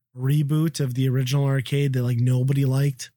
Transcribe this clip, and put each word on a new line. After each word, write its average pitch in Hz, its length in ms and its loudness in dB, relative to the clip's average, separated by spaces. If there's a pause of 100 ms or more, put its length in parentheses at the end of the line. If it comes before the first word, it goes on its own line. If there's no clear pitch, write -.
(160)
reboot 147 640 0
of 127 140 -2
the 131 140 0
original 131 380 0
arcade 135 480 0
that, 127 80 0
like, 120 160 0
nobody 127 460 2
liked. 135 520 -2